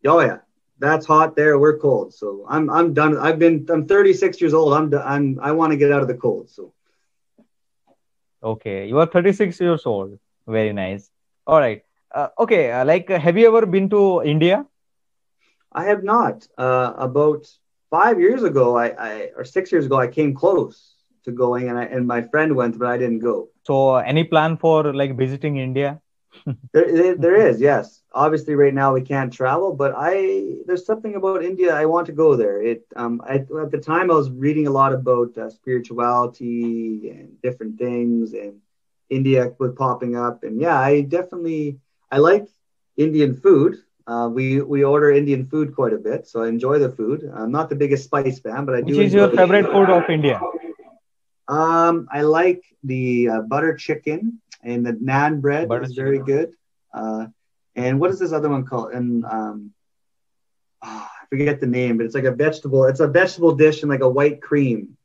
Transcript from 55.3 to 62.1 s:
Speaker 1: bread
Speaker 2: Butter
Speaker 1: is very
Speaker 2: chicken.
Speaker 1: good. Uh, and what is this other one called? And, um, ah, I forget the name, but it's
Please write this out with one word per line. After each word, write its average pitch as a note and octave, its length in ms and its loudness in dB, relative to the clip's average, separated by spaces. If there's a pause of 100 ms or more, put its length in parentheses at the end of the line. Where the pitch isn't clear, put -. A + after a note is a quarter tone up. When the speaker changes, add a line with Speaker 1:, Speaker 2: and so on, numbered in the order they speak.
Speaker 1:
bread C#3+ 280 -2
Speaker 2:
Butter B2 160 -2
Speaker 1:
is C3+ 80 -10
very C3+ 260 -2
Speaker 2:
chicken. C#3 160 -2
Speaker 1:
good. E3 180 -2 (400)
Uh, A2 340 -8 (500)
and B2+ 240 -2
what F3+ 100 2
is F#3 80 -6
this E3+ 140 -4
other D3+ 160 -2
one C3+ 180 -2
called? A#2 260 -8
And, A#2+ 320 -4
um, G#2+ 460 -10 (1120)
ah, - 260 -16 (140)
I - 60 -20
forget C#3+ 320 -2
the C3 80 -2
name, A#2+ 300 -2
but A2+ 80 -4
it's B2 100 -8